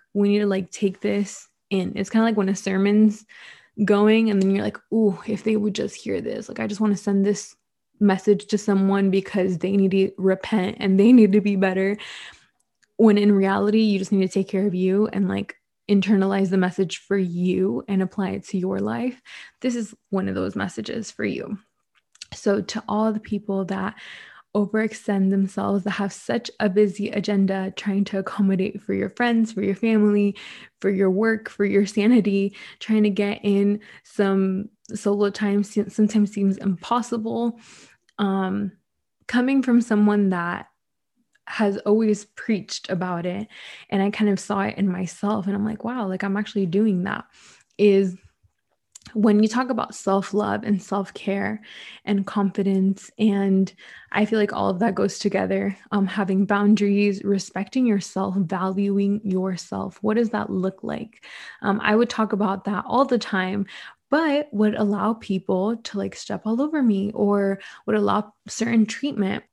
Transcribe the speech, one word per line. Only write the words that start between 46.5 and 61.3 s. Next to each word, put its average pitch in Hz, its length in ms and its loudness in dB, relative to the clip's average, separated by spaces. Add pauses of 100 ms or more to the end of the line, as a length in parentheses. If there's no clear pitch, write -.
doing 185 380 0
that," - 220 -4 (520)
is 196 380 4 (960)
when 208 300 4
you 220 60 4
talk 247 200 -2
about - 240 -4
self-love 196 680 -2
and 208 180 0
self-care 196 800 -4 (440)
and 196 200 0
confidence, 196 920 0
and 196 540 2 (400)
I 214 100 2
feel 214 160 0
like 208 140 0
all - 160 -2
of 180 100 -4
that 196 160 0
goes 202 240 -2
together, 190 580 -2 (140)
um, 202 160 0
having 190 380 0
boundaries, 202 800 2
respecting 202 600 -2
yourself, 196 520 -2
valuing 196 880 0
yourself. 190 760 -4
What 208 140 0
does 233 140 2
that 208 200 -4
look 190 320 -4
like? - 440 -10 (360)